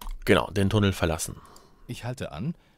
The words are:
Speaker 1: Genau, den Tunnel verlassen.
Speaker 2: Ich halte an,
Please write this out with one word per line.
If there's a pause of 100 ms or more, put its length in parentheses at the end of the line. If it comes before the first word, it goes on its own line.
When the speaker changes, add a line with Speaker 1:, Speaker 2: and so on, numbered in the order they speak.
(240)
Speaker 1:
Genau,
den
Tunnel
verlassen. (500)
Speaker 2:
Ich
halte
an, (240)